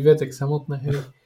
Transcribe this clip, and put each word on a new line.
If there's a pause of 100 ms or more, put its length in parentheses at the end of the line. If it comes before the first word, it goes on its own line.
viac
ako
samotné (100)
hry. (240)